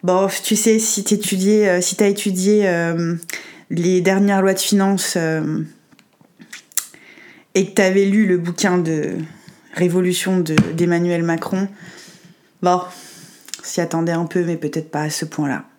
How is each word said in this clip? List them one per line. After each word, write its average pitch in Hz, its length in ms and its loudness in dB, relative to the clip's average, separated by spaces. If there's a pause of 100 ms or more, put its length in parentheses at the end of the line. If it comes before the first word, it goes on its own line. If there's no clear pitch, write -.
bon, 185 260 2 (140)
tu - 140 0
sais, 220 220 4
si 220 260 -2
t'étudiais, 208 640 2
euh, 180 120 2
si - 140 -2
t'as 208 140 2
étudié, 196 600 2
euh, 170 460 0 (540)
les 175 320 0
dernières 190 420 2
lois 190 120 2
de 190 40 -4
finances, 196 580 0
euh, 160 440 -2 (1900)
et 190 120 2
que 196 60 -14
t'avais 196 340 4
lu 202 200 4
le 180 120 2
bouquin 180 400 0
de 160 340 -2 (640)
Révolution 180 680 0
de, 160 160 0 (180)
d'Emmanuel 170 480 0
Macron, 170 460 -2 (920)
bon, 180 180 2 (800)
s'y - 180 -6
attendait 165 320 -2
un 165 120 -2
peu, 180 180 -4
mais 170 140 -4
peut-être 156 340 -8
pas 151 120 -4
à 151 80 -4
ce 151 160 -8
point-là. 143 400 -6 (120)